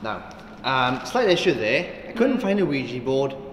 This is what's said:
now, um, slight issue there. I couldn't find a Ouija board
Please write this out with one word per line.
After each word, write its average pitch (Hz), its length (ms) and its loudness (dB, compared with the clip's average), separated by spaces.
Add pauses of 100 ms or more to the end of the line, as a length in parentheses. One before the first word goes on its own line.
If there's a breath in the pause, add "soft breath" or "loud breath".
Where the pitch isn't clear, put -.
now, 104 220 -6 (400)
um, 127 420 0
slight 240 240 2
issue 170 240 4
there. 123 560 -2
I - 40 -12
couldn't 254 260 4
find 202 200 0
a 190 60 4
Ouija 127 360 -2
board 135 340 0 (180)